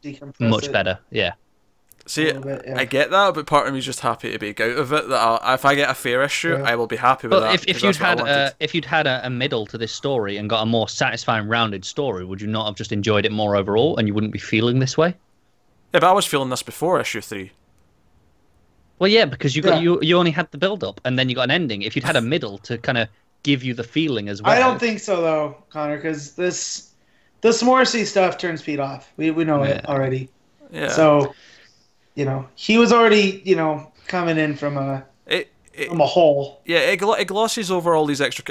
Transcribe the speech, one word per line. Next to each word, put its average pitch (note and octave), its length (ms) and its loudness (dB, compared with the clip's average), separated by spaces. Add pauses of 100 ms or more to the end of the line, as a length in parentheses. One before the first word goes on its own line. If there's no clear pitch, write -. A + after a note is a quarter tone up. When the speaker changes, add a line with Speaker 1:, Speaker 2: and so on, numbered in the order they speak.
Speaker 1:
Decompress C#3 380 -14
Speaker 2:
much A2+ 260 2
Speaker 1:
it. C#3 60 2
Speaker 2:
better. F#2 260 0 (120)
Yeah. F#2+ 220 -2 (720)
Speaker 3:
See, D#3 200 -4
Speaker 1:
A D3 100 0
little C3+ 80 -12
bit, C#3 240 -8
yeah. C3 120 -6
Speaker 3:
I C3+ 60 0
get C3+ 280 0
that, G3 200 4
but D3 140 -8
part C#3 220 2
of C#3 40 -4
me C3 60 -6
is B2+ 80 -6
just C3 140 -8
happy A2+ 320 -4
to A2 60 -6
be G#2 120 -8
out A2+ 260 -2
of C3+ 160 -4
it. D3+ 160 0
That B2+ 120 0
I'll, A2+ 340 2
if C3 100 0
I C#3 120 4
get C#3+ 120 2
a C3 60 -2
fair B2+ 300 -2
issue, E3 340 -2
Speaker 1:
Yeah. C#3 60 -6
Speaker 3:
I A#2 100 2
will A#2 140 -2
be A#2 80 -4
happy B2 320 2
with F#3+ 100 4
Speaker 2:
But - 20 4
Speaker 3:
that, - 140 2
Speaker 2:
if, - 140 0
if F#3 80 0
Speaker 3:
'cause - 80 -6
Speaker 2:
you'd G3+ 100 2
Speaker 3:
that's D3+ 60 -8
what F#3+ 60 0
I - 40 2
Speaker 2:
had E3+ 80 0
Speaker 3:
wanted. C#3+ 140 0 (160)
Speaker 2:
a, - 120 -8
if D3+ 140 -4
you'd D#3+ 100 -2
had D#3 220 0
a, B2+ 200 -2
a B2+ 40 -6
middle B2+ 360 -2
to A2+ 120 -10
this A2+ 140 -6
story A2 440 -4
and G#2 140 -6
got A2 120 0
a A2 40 -2
more A2+ 220 2
satisfying, A2+ 600 -2
rounded A2 360 0
story, A2 400 -6
would F#2+ 160 -10
you G#2 80 -8
not A2 180 -4
have G#2 80 -4
just - 180 -10
enjoyed G#2 320 2
it G#2+ 80 0
more G#2+ 240 0
overall, G#2+ 400 2
and A2+ 120 2
you G2+ 60 -2
wouldn't G#2+ 180 -2
be G#2+ 80 -8
feeling A#2+ 400 0
this C3 180 0
way? F3 160 2 (800)
Speaker 3:
Yeah, E3+ 60 4
but D#3+ 40 6
I F#3 80 8
was G3 140 4
feeling C3+ 240 -2
this B2+ 140 -4
before D#3 360 -2
issue A2 200 -6
three. F#2+ 320 -10 (1500)
Speaker 2:
Well, F#3+ 120 4
yeah, A3 140 6
because C3+ 320 -2
you D3+ 60 -2
got, D#3+ 140 4
Speaker 1:
Yeah. D#3+ 40 0
Speaker 2:
you, E3+ 220 4
you E3+ 160 4
only F3 120 4
had D#3+ 220 -2
the D3 60 -14
build-up, D#3+ 460 -4
and B2+ 140 0
then C3 100 0
you B2 60 -2
got B2 100 0
an B2 60 0
ending. C3 320 -2
If G#2+ 140 -6
you'd - 80 -2
had D#3 120 0
a B2 40 2
middle A#2 380 -4
to A#2 200 -8
kinda A#2 300 -2 (340)
give C3+ 220 0
you B2+ 100 -4
the A#2 100 -6
feeling B2 440 -2
as G2+ 160 -8
Speaker 1:
I A3 160 4
don't C4 120 4
Speaker 2:
well. G#3 60 -6
Speaker 1:
think G#3+ 220 -2
so, F3+ 200 -2
though, D3+ 360 -2 (140)
Connor, D3 300 -6
'cause D3 340 -8
this, - 560 -6 (500)
this A3+ 220 2
Morrissey B3+ 420 4
stuff F#3 340 2
turns E3+ 240 -6
Pete D3 160 -4
off. C#3 380 -8
We, D#3+ 160 0
we E3 120 0
know D3 200 2
it C#3 200 0
Speaker 2:
Yeah. D3 60 -6
Speaker 1:
already. C3 380 -2 (420)
Speaker 3:
Yeah. D#3 180 -4
Speaker 1:
So, D3 460 4 (800)
you C#3+ 100 -4
know, C3 300 -4
he A3 240 2
was A#3 140 6
already, G#3 520 4
you F#3 120 2
know, D#3+ 340 -2 (160)
coming E3+ 320 -2
in D3+ 180 -2
from C#3+ 200 -4
a, C3+ 280 -4 (220)
Speaker 3:
It, E3+ 240 -4 (240)
it, C#3 140 -6
Speaker 1:
from E3 120 0
a C#3 60 4
hole. C#3+ 580 2
Speaker 3:
yeah, E3 140 0
it E3 200 2
glo-, G3+ 160 2
it G3 120 0
glosses G#3 440 -2
over E3+ 260 2
all D#3 100 2
these C#3+ 140 -2
extra, B2 300 -4